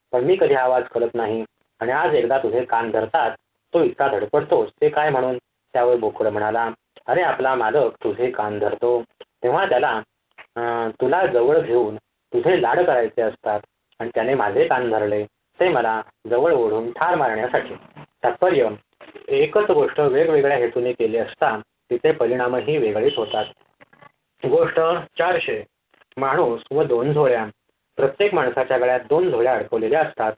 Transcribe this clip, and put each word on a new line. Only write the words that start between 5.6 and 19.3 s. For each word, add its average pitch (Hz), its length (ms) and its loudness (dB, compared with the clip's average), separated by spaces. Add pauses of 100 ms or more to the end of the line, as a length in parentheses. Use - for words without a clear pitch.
त्यावर 123 240 2
बोकड 110 300 -2
म्हणाला, 107 440 -2 (360)
"अरे, 151 160 0
आपला 131 320 0
मालक 123 380 0 (120)
तुझे 120 260 -2
कान 104 280 -6
धरतो, 117 440 -2 (200)
तेव्हा 147 420 -2
त्याला, 147 260 0 (480)
अं, 117 520 -4 (100)
तुला 160 260 2
जवळ 131 320 2
घेऊन 117 460 0
तुझे - 580 -2
लाड 120 180 0
करायचे 120 420 0
असतात 107 380 -2 (380)
आणि 120 160 -8
त्याने 120 200 0
माझे 123 340 2
कान 127 220 0
धरले, 104 340 0 (360)
ते 180 80 4
मला 113 340 0 (280)
जवळ 135 220 2
ओढून 113 380 0
ठार 160 240 -2
मारण्यासाठी." 120 600 -2 (500)
तात्पर्य, 131 440 2 (600)
एकच 156 420 0